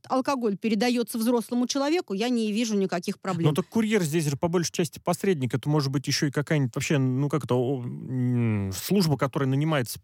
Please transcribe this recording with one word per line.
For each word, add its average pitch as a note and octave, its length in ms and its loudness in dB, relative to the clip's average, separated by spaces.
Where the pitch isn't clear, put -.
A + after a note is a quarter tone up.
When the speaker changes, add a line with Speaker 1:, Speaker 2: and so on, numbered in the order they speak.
Speaker 1:
алкоголь B3+ 500 0
передаётся A#3 600 0
взрослому A#3+ 500 0
человеку, C#4+ 460 -2
я A3 160 -2
не A3+ 240 0
вижу A3 240 0
никаких F#3+ 420 -2
проблем. E3+ 300 0
Speaker 2:
Ну, D3+ 60 4
так F#3 120 0
курьер A3 360 2
здесь D3+ 220 0
же C#3+ 120 0
по F3 100 0
большей E3+ 240 0
части - 320 -4
посредник. E3+ 520 0
Это A2 120 -4
может D3 240 2
быть C#3 160 -2
ещё C#3+ 200 0
и C3 40 0
какая-нибудь C#3 440 0
вообще, C#3+ 240 0
ну, C3 280 2
как D3 180 -2
это, B2 100 0
о, B2+ 280 0
м, A#2+ 880 0
служба, D#3+ 460 2
которая C3+ 320 0
нанимается C#3+ 540 0